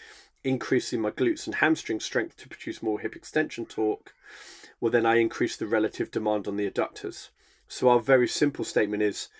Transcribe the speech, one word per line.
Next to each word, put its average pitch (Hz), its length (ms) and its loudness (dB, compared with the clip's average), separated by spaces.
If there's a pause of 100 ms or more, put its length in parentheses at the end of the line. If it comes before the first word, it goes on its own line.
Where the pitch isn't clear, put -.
(440)
increasing 127 560 0
my 107 100 0
glutes 120 360 0
and 107 100 -4
hamstring 151 420 0
strength - 380 -4
to - 120 -20
produce - 340 -10
more 107 180 0
hip 107 160 -8
extension 151 500 -4
torque, - 480 -4 (640)
well, 113 120 2
then 117 140 4
I 117 100 6
increase 117 400 2
the 113 100 -4
relative 110 460 0
demand 107 340 -2
on 101 100 -4
the 101 140 -2
adductors. - 600 -6 (360)
So - 220 0
our 123 100 8
very 123 300 4
simple 139 360 0
statement 104 380 0
is, 104 260 0 (120)